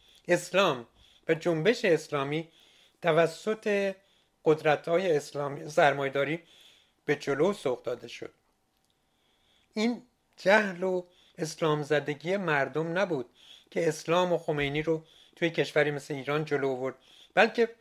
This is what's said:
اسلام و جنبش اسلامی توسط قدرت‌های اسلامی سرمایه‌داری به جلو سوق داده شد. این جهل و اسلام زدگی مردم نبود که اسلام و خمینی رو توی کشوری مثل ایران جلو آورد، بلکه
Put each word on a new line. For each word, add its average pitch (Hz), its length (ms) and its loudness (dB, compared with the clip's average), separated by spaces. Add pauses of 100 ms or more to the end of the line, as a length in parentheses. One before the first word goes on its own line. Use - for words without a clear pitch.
(280)
اسلام 170 580 2 (420)
و 165 60 4
جنبش 170 500 0
اسلامی 151 640 0 (540)
توسط 196 920 0 (500)
قدرت‌های 156 720 2
اسلامی 143 520 -6
سرمایه‌داری 139 760 2 (600)
به 147 120 0
جلو 143 360 0
سوق 131 300 -4
داده 120 260 -8
شد. - 240 -16 (1400)
این 220 280 -2 (340)
جهل 190 460 4
و 185 220 -2 (340)
اسلام 156 440 0
زدگی 147 540 -2
مردم 160 600 -2
نبود 175 320 -2 (400)
که 170 180 0
اسلام 175 440 0
و 160 60 0
خمینی 147 440 -2
رو 160 220 -2 (320)
توی 170 140 0
کشوری 147 400 0
مثل 147 240 -8
ایران 147 300 -4
جلو 139 240 -2
آورد، 131 260 -4 (400)
بلکه 220 340 4 (120)